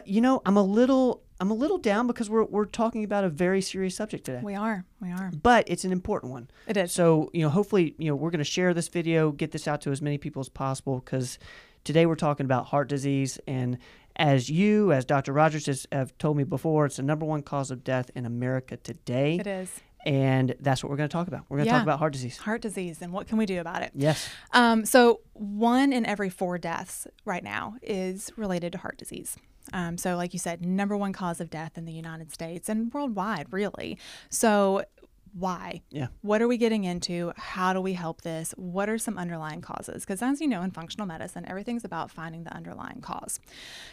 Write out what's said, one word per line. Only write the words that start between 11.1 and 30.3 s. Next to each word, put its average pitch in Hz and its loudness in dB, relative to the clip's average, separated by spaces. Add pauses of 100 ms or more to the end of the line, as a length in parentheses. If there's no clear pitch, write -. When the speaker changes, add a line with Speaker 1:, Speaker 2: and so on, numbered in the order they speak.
Speaker 1:
today 165 4
we're 165 4
talking 147 0
about 127 2
heart 143 2
disease. 139 0
And 123 -2 (380)
as 135 4
you, 202 6
as 131 4
Doctor 139 2
Rogers 151 4
has, 139 -2
have 131 -2
told 151 2
me 139 2
before, 151 2
it's 139 -2
the 131 -4
number 156 0
one 151 -2
cause 139 -4
of 127 -10
death 127 0
in 127 -6
America 127 -4
today. 139 -2
Speaker 2:
It 208 -4
is. 185 -8 (260)
Speaker 1:
And 131 4
that's 135 0
what - -6
we're 143 -4
gonna 147 0
talk 170 -4
about. - -10
We're 139 -4
gonna 220 2
talk 247 6
Speaker 2:
Yeah. - 0
Speaker 1:
about 151 2
heart 156 0
disease. 123 -6
Speaker 2:
Heart 226 -4
disease, 185 -8
and 175 -10
what 190 -8
can 220 0
we 214 2
do 185 -2
about 170 -6
it? - -6
Speaker 1:
Yes. 143 2 (240)
Speaker 2:
Um, 226 6
so 240 8 (120)
one 233 2
in 247 2
every 202 -2
four 180 -4
deaths 165 -6 (180)
right 180 -4
now 107 -8
is 190 -6
related 180 -4
to 185 -8
heart - -10
disease. - -12 (380)
Um, 170 -4
so 180 -2
like 175 -4